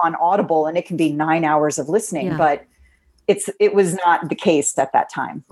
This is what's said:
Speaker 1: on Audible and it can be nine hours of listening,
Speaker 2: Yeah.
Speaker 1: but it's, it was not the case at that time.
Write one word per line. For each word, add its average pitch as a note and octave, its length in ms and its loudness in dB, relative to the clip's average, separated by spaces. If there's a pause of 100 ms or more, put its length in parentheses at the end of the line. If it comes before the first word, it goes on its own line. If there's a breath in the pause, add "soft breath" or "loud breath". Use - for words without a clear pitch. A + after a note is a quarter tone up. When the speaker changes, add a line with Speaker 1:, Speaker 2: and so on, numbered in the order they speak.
Speaker 1:
on E3 140 0
Audible E3+ 500 0
and D#3+ 100 -4
it F3+ 100 -4
can E3+ 100 -8
be D#3 160 0
nine D#3+ 320 0
hours D3+ 340 0
of C#3 100 -6
listening, F#3 400 -2
Speaker 2:
Yeah. D#3+ 100 -4
Speaker 1:
but D3+ 260 0 (640)
it's, - 200 0 (120)
it G#3 140 4
was F#3 200 2 (100)
not E3+ 260 2
the - 40 -4
case D#3 440 0
at B2+ 140 0
that - 160 2
time. - 440 -10